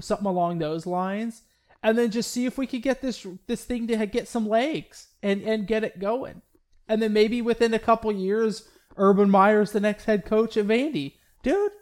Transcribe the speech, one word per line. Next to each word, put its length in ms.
something 260
along 320
those 260
lines. 600
And 140
then 140
just 200
see 140
if 140
we 80
could 160
get 180
this, 260
this 180
thing 220
to 100
ha-, 80
get 240
some 180
legs 640
and, 220
and 220
get 160
it 160
going. 440
And 120
then 140
maybe 260
within 320
a 60
couple 340
years, 560
Urban 320
Meyer's 420
the 80
next 240
head 220
coach 320
at 80
Vandy. 480
Dude, 400